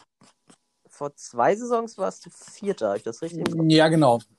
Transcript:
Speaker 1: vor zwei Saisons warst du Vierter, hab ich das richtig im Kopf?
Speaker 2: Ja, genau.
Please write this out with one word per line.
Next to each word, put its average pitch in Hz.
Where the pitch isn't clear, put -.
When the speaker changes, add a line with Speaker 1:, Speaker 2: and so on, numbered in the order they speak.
Speaker 1:
vor -
zwei 123
Saisons 233
warst 190
du 180
Vierter, -
hab 101
ich -
das -
richtig 170
im 170
Kopf? 165
Speaker 2:
Ja, 156
genau. 147